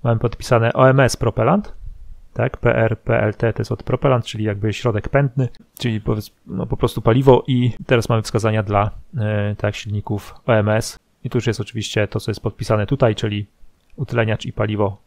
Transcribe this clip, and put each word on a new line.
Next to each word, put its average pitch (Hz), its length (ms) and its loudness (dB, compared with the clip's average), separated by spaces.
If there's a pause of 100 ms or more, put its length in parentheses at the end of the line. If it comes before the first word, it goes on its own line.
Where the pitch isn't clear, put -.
Mamy 117 160 2
podpisane 117 540 0
O 131 160 6
M 135 100 4
S 123 180 4
propellant. 139 560 0 (600)
Tak, 123 240 -4
P 117 180 2
R, 113 240 2
P 117 220 0
L 107 120 0
T 113 200 0
to - 80 -6
jest 110 100 -4
od 104 120 -6
propellant, 127 420 0
czyli 107 180 -6
jakby 104 300 -2
środek 104 360 -2
pędny, 135 400 0 (300)
czyli 110 220 -2
powiedz-, 110 300 -4 (160)
no, 120 180 -6
po 120 120 -4
prostu 123 240 -2
paliwo 127 460 6
i 123 240 2 (140)
teraz 117 240 2
mamy 113 120 2
wskazania 107 420 0
dla, 101 280 0 (260)
e, 104 380 -2
tak, 104 200 -2
silników 104 600 -6 (100)
O 127 60 0
M 107 180 4
S. 110 300 -2 (240)
I 123 60 -8
tu - 80 -2
już 117 100 0
jest 110 120 -2
oczywiście 107 480 -2
to, 110 120 -4
co 110 120 -6
jest - 100 -6
podpisane 107 440 -2
tutaj, 120 300 2
czyli 104 300 -4 (500)
utleniacz 113 500 -2
i - 80 -8
paliwo. 104 540 -2